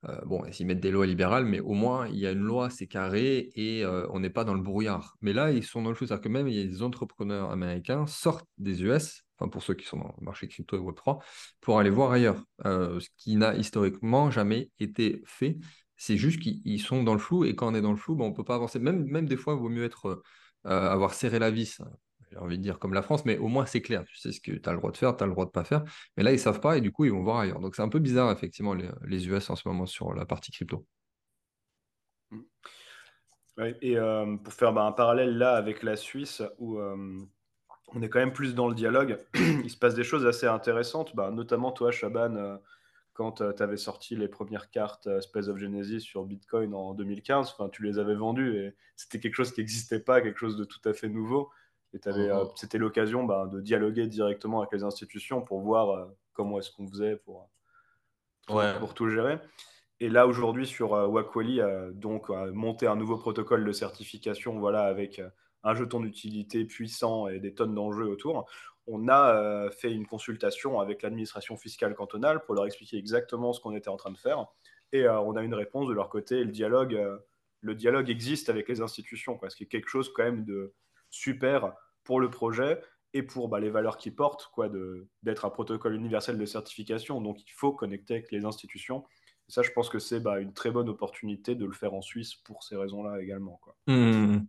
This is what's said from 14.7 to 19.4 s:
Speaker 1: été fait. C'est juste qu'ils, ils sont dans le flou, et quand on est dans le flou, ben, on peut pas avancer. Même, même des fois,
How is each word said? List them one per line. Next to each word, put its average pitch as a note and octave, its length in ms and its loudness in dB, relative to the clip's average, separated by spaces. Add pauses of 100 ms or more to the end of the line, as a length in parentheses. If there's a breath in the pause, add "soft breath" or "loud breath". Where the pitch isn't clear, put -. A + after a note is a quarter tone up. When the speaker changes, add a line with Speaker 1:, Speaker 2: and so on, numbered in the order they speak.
Speaker 1:
été G#2+ 480 0
fait. D#3 320 -2 (380 loud breath)
C'est - 200 0
juste D#3+ 220 4
qu'ils, - 260 -4
ils G#2 140 -2
sont C3 240 0
dans A2 120 6
le G#2+ 40 4
flou, E3+ 260 2
et - 120 2
quand A2+ 160 0
on - 20 0
est G#2+ 80 2
dans G#2 80 4
le G#2 80 2
flou, E3 160 -2
ben, C3 100 0
on G#2+ 80 -2
peut A2 120 -6
pas B2 100 -2
avancer. A#2+ 240 -2
Même, D3+ 280 2
même D#3 200 0
des C3 100 0
fois, D3+ 180 -2